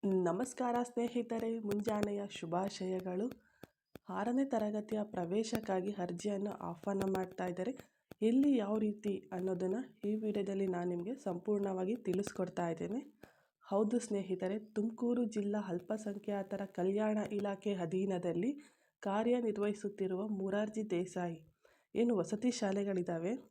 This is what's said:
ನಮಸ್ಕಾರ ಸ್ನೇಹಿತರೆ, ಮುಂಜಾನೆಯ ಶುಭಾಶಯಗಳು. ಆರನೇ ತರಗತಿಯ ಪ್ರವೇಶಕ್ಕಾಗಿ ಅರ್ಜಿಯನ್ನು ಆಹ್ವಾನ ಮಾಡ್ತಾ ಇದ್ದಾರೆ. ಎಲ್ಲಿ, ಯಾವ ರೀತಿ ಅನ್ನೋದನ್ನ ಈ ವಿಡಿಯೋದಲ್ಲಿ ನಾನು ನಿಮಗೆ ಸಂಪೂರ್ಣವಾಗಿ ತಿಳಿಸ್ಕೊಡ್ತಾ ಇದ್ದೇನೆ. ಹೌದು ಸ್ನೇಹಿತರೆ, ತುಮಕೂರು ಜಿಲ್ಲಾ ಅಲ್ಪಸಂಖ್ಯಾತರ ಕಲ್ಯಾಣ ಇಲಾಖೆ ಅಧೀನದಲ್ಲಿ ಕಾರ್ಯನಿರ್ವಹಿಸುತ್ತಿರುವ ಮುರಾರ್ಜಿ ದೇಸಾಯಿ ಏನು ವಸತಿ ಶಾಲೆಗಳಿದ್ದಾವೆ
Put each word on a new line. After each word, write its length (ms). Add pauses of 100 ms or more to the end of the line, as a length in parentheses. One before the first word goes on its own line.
ನಮಸ್ಕಾರ 800
ಸ್ನೇಹಿತರೆ, 760
ಮುಂಜಾನೆಯ 720
ಶುಭಾಶಯಗಳು. 960 (840)
ಆರನೇ 360
ತರಗತಿಯ 580
ಪ್ರವೇಶಕ್ಕಾಗಿ 920
ಅರ್ಜಿಯನ್ನು 680
ಆಹ್ವಾನ 460
ಮಾಡ್ತಾ 400
ಇದ್ದಾರೆ. 260 (500)
ಎಲ್ಲಿ, 340
ಯಾವ 220
ರೀತಿ 340 (200)
ಅನ್ನೋದನ್ನ 460 (260)
ಈ 100
ವಿಡಿಯೋದಲ್ಲಿ 520
ನಾನು 220
ನಿಮಗೆ 260
ಸಂಪೂರ್ಣವಾಗಿ 840
ತಿಳಿಸ್ಕೊಡ್ತಾ 760
ಇದ್ದೇನೆ. 300 (640)
ಹೌದು 340
ಸ್ನೇಹಿತರೆ, 600 (140)
ತುಮಕೂರು 520
ಜಿಲ್ಲಾ 440
ಅಲ್ಪಸಂಖ್ಯಾತರ 960
ಕಲ್ಯಾಣ 540 (140)
ಇಲಾಖೆ 420
ಅಧೀನದಲ್ಲಿ 760 (520)
ಕಾರ್ಯನಿರ್ವಹಿಸುತ್ತಿರುವ 1300
ಮುರಾರ್ಜಿ 600
ದೇಸಾಯಿ 480 (560)
ಏನು 220
ವಸತಿ 340
ಶಾಲೆಗಳಿದ್ದಾವೆ 840 (180)